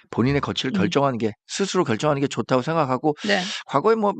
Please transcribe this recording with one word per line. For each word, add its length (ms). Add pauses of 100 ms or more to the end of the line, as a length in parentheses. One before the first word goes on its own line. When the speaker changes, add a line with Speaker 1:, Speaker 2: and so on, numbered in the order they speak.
(120)
Speaker 1:
본인의 300
거취를 340
Speaker 2:
음. 20
Speaker 1:
결정하는 400
게, 160 (140)
스스로 360
결정하는 380
게 60
좋다고 340
생각하고 540 (100)
Speaker 2:
네. 160 (240)
Speaker 1:
과거에 300
뭐 240